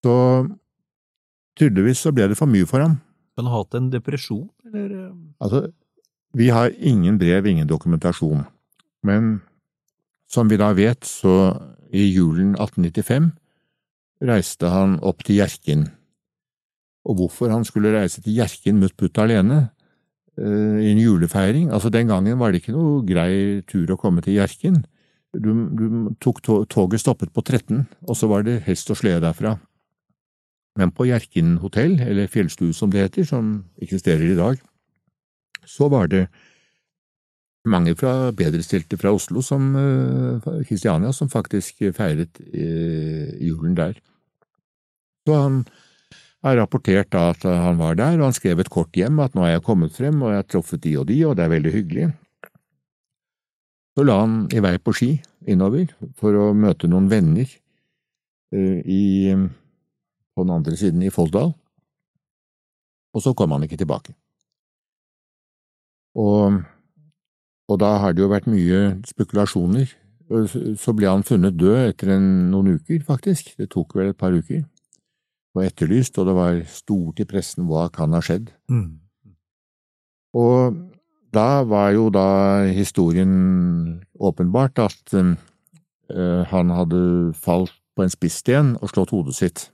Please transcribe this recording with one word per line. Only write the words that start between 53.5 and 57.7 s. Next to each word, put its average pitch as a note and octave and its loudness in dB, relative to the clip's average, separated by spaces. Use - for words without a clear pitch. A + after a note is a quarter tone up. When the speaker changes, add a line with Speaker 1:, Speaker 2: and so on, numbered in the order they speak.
Speaker 1:
Så C#3 2
la A2 4
han A2 0
i A2+ 0
vei F#2 2
på - -2
ski B2 0
innover G#2+ 2
for G#2+ 0
å G#2 2
møte G2+ 2
noen F#2 4
venner, G2 2